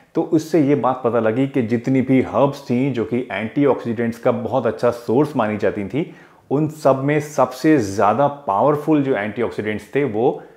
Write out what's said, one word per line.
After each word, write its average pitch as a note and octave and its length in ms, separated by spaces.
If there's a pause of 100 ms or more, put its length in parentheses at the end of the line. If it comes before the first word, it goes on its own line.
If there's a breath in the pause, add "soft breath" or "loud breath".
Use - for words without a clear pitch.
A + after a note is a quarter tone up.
(140 loud breath)
तो E3 80
उससे D#3+ 380
ये C#3+ 140
बात B2+ 300
पता A#2 160
लगी A2+ 260
कि C3+ 160
जितनी B2 380
भी C3 220
हर्ब्स C3 480
थीं B2+ 220
जो A2+ 120
कि B2 280
एंटीऑक्सीडेंट्स A#2 880
का B2+ 140
बहुत A2+ 340
अच्छा A#2 240
सोर्स C3+ 460
मानी G#2+ 200
जाती G2+ 280
थी, C3+ 300 (360 loud breath)
उन D3 180
सब C3+ 360
में D3+ 160
सबसे D3+ 580
ज़्यादा G#2+ 480
पावरफुल C#3+ 760
जो C3 140
एंटीऑक्सीडेंट्स G#2 760
थे C#3+ 100
वो A#2+ 380 (140 loud breath)